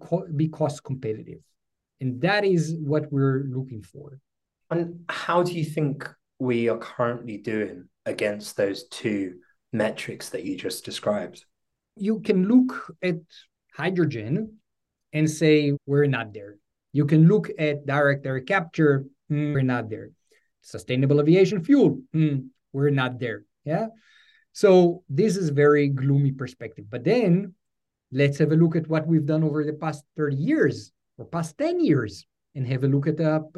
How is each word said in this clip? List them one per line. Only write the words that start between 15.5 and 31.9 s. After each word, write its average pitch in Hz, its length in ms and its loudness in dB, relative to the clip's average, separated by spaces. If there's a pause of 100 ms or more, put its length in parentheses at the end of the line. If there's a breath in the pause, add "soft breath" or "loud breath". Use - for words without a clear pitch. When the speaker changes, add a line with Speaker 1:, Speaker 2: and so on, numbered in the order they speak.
Speaker 1:
"We're 143 220 2
not 117 260 -2
there." 104 240 -18 (380)
You 147 100 2
can 160 240 8
look 208 300 4
at 147 260 -2
direct 139 400 2
air 131 160 -4
capture, 151 640 2 (240)
"Hmm, 147 240 -2
we're 139 80 0
not 123 300 -2
there." 107 220 -12 (500)
Sustainable 135 580 0
aviation 180 420 4
fuel, 214 380 4 (140)
"Hmm, 151 240 2 (340)
we're 139 160 0
not 127 300 0
there." 110 260 -8 (220)
Yeah. 196 220 -2 (640 soft breath)
So 180 540 6
this 185 300 0
is 175 100 -2
very 147 400 4
gloomy 139 420 2
perspective. 120 600 -10
But - 140 -6
then 202 500 2 (560)
let's 139 260 2
have 151 160 2
a - 20 4
look 165 220 4
at 160 100 -2
what 156 200 -2
we've 160 180 2
done 156 200 0
over 151 200 -2
the 151 80 -4
past 147 320 -8 (100)
thirty 143 220 -2
years 214 560 0 (240)
or 127 80 -16
past 165 320 -8
ten 349 240 -2
years 135 460 -2 (280)